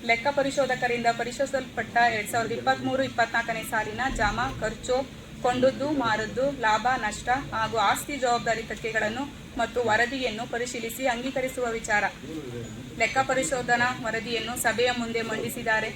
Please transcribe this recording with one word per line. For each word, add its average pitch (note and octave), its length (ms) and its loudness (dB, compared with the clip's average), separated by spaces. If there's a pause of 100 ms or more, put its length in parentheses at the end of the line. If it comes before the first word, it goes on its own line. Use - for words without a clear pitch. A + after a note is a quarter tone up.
ಲೆಕ್ಕ A#3 180 2 (100)
ಪರಿಶೋಧಕರಿಂದ B3+ 720 2 (120)
ಪರಿಶೋಧಿಸಲ್ಪಟ್ಟ B3 760 -2 (180)
ಎರಡ್ G#3+ 180 -2
ಸಾವಿರದ A3+ 240 0
ಇಪ್ಪತ್ಮೂರು C4 520 2
ಇಪ್ಪತ್ನಾಲ್ಕನೇ A3+ 640 0
ಸಾಲಿನ G#3+ 320 -2 (160)
ಜಮಾ, G#3+ 260 2 (160)
ಖರ್ಚು, A3 360 -2 (480)
ಕೊಂಡದ್ದು, B3+ 440 4 (140)
ಮಾರದ್ದು, A3 420 0 (200)
ಲಾಭ, A3 220 4 (180)
ನಷ್ಟ G#3+ 240 -4 (260)
ಹಾಗೂ A3 320 0
ಆಸ್ತಿ C4 360 0
ಜವಾಬ್ದಾರಿ A#3 480 2
ತಥ್ಯಗಳನ್ನು A3 540 -2 (360)
ಮತ್ತು A3+ 280 0
ವರದಿಯನ್ನು A#3 640 2
ಪರಿಶೀಲಿಸಿ A#3+ 640 -4
ಅಂಗೀಕರಿಸುವ C4 520 -2 (120)
ವಿಚಾರ. G#3+ 260 2 (960)
ಲೆಕ್ಕ A3+ 180 2 (120)
ಪರಿಶೋಧನಾ B3 580 2 (180)
ವರದಿಯನ್ನು A3+ 480 -2 (120)
ಸಭೆಯ A#3+ 340 4
ಮುಂದೆ A3+ 220 -2 (100)
ಮಂಡಿಸಿದ್ದಾರೆ. A3 640 0